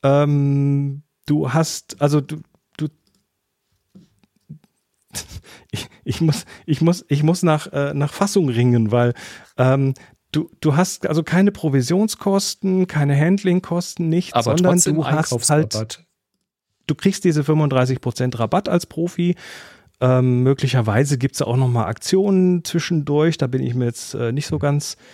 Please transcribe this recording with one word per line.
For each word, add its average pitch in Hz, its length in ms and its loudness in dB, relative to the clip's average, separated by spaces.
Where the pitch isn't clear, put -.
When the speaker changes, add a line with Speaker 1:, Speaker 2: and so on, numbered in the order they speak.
Speaker 1:
Ähm, 139 960 2
du 147 280 -2
hast, - 480 -4
also 143 200 2
du, 151 200 -12
du, 151 100 -6
<laughs> - 40 -10
ich, - 160 -10
ich - 180 -4
muss, 156 240 0
ich 151 160 -2
muss, 170 260 0
ich 147 160 0
muss 170 200 0
nach, 156 280 0
äh, 143 220 -4
nach 143 200 -2
Fassung 196 360 0
ringen, 120 420 2
weil, 120 220 2
ähm, 135 360 2
du, 156 180 -4
du 151 140 2
hast - 320 -2
also 156 160 0
keine 190 280 2
Provisionskosten, 185 1400 0
keine 143 320 0
Handlingkosten, 175 920 0
nichts, 170 240 -2
Speaker 2:
Aber 117 100 0
Speaker 1:
sondern 180 180 2
Speaker 2:
trotzdem 165 200 2
Speaker 1:
du 156 100 0
hast 139 440 0
halt 151 160 2
Speaker 2:
Einkaufsrabatt. 110 300 -8
Speaker 1:
du 151 80 0
kriegst - 280 -2
diese 151 200 2
fünfunddreißig 135 580 2
Prozent 123 380 -4
Rabatt 156 280 0
als 175 180 0
Profi. 175 500 -2
Ähm, 127 420 2
möglicherweise 131 720 0
gibt's 127 200 -4
da - 80 -2
auch 120 100 -2
noch 131 140 2
mal 120 160 0
Aktionen 185 800 2
zwischendurch. 156 720 0
Da 135 100 0
bin 131 160 -2
ich 123 100 -4
mir 123 120 0
jetzt, - 300 -8
äh, 117 180 -4
nicht 143 140 -4
so - 80 -4
Speaker 2:
Mhm. 147 40 -4
Speaker 1:
ganz 143 380 -2